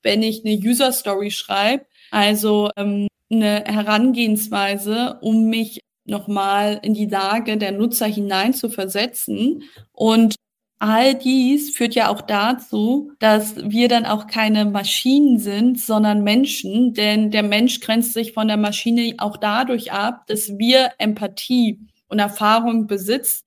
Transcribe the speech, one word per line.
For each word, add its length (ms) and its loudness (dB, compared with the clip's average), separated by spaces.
wenn 180 2
ich 240 -4
eine 100 2
User 360 2
Story 400 -4
schreibe, 520 -2
also, 640 2
ähm, 320 -2
eine 360 0
Herangehensweise, 1600 -2
um 260 2
mich 340 -4
nochmal 760 -2
in 120 0
die 120 -2
Lage 500 -2
der 160 -2
Nutzer 340 0
hineinzuversetzen. 1600 -2
Und 460 4
all 380 4
dies 540 2
führt 260 -2
ja 120 2
auch 120 -2
dazu, 1000 -2
dass 380 2
wir 200 4
dann 180 2
auch 220 -4
keine 360 2
Maschinen 760 2
sind, 400 0
sondern 420 2
Menschen. 720 2
Denn 380 0
der 100 0
Mensch 380 0
grenzt 320 -2
sich 200 -4
von 140 -2
der 120 0
Maschine 600 0
auch 200 -6
dadurch 520 -2
ab, 380 -6
dass 280 -6
wir 420 4
Empathie 840 -2
und 140 -2
Erfahrung 680 2
besitzen. 600 -2